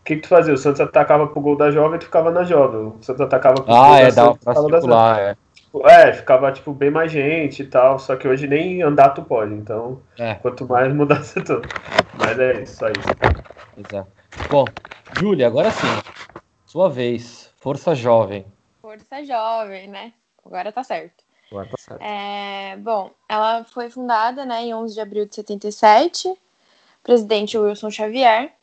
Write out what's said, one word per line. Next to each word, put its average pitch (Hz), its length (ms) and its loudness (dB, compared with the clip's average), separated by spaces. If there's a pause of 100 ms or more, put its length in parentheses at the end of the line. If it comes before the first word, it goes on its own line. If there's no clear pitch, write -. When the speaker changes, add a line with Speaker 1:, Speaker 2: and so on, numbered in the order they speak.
Speaker 1:
o - 40 -20
que 151 100 -4
que 151 80 -10
tu - 60 -20
fazia? 160 260 4
O - 20 -4
Santos 139 240 -2
atacava 151 460 2
pro 147 140 -8
gol 143 160 0
da 147 160 2
Jovem, 156 260 0
tu 165 60 -12
ficava 165 260 0
na 175 140 0
Jovem. 135 360 0
O 110 200 -10
Santos 131 200 -8
atacava 131 420 2
pro 117 120 0
Speaker 2:
Ah, 131 140 10
Speaker 1:
gol 143 80 10
Speaker 2:
é, 131 80 8
Speaker 1:
da 127 60 6
Speaker 2:
dava 120 180 6
Speaker 1:
Santos, 117 160 -2
Speaker 2:
pra 123 100 -2
Speaker 1:
ficava 147 140 0
da 165 120 2
Speaker 2:
circular, 113 360 4
Speaker 1:
Santos. 101 140 -2
Speaker 2:
é. - 200 -16 (340)
Speaker 1:
É, 156 280 10
ficava, 135 400 0
tipo, 143 200 -12
bem 139 180 -2
mais 160 200 -2
gente 151 520 -4
e 135 40 -12
tal, 135 320 2
só 131 160 -6
que 135 140 -6
hoje 139 180 -2
nem 175 340 -2
andar 147 300 4
tu 170 120 -10
pode, 110 320 -4
então, 117 460 -10 (160)
Speaker 2:
É. 113 180 -6
Speaker 1:
quanto 127 340 -8
mais 127 220 0
<laughs> 139 40 -4
mudar 147 280 0
tu. 151 380 -6 (560)
Mas 113 220 -4
é 127 240 -2
isso, - 140 -18
só 117 120 -6
isso. 107 200 -8 (680)
Speaker 2:
Exato. 101 320 -14 (400)
Bom, 139 160 2 (540)
Júlia, 170 300 0
agora 151 240 -2
sim, - 140 -6 (800)
sua 180 240 -2
vez, 120 680 -8
Força 143 360 -6
Jovem. 113 500 0 (360)
Speaker 3:
Força 214 440 -18
Jovem, 220 640 -8
né? 202 240 -20 (340)
Agora 185 260 -12
tá 254 120 -10
certo. 175 400 -14 (280)
Speaker 2:
Agora 98 160 -12
tá 113 100 -16
certo. - 240 -20
Speaker 3:
É, 202 720 -12
bom, 202 340 -8 (180)
ela 220 360 -4
foi 240 260 -14
fundada, 247 540 -4
né, 233 180 -8
em 233 120 -8
onze 226 200 -10
de 220 60 -10
abril 208 260 -8
de - 80 -20
setenta 208 320 -12
e 208 60 -8
sete, 262 600 2 (680)
presidente 220 560 0
Wilson 208 320 -4
Xavier 226 640 -2 (100)